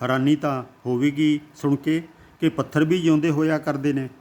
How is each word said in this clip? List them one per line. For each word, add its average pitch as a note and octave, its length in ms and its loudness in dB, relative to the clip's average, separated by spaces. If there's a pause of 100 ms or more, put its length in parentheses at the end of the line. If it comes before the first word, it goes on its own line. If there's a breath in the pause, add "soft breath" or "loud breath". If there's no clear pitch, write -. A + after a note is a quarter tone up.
ਹੈਰਾਨੀ C3 340 2
ਤਾਂ C#3+ 280 -4 (220)
ਹੋਵੇਗੀ D3 540 0 (160)
ਸੁਣ C#3+ 200 0
ਕੇ D#3 260 -2 (380 soft breath)
ਕਿ D#3+ 80 0
ਪੱਥਰ D3+ 360 0
ਵੀ E3 140 2
ਜਿਉਂਦੇ D#3+ 320 2
ਹੋਇਆ D#3 280 0
ਕਰਦੇ C#3+ 340 -2
ਨੇ। C3+ 160 -4 (120)